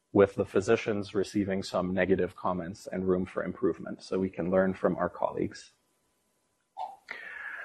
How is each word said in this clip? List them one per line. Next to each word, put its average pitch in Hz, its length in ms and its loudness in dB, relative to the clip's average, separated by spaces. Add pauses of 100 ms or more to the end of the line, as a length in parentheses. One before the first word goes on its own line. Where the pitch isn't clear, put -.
(120)
with 98 220 6
the 98 100 0
physicians 101 680 0
receiving 98 480 0
some 92 320 -2
negative 92 400 2
comments 90 560 -6
and 92 180 -2
room 92 160 4
for 82 200 -4
improvement. - 580 -4
So - 160 -4
we 95 120 2
can 87 200 -4
learn 95 240 4
from 92 220 0
our 87 120 0
colleagues. - 640 -4 (1900)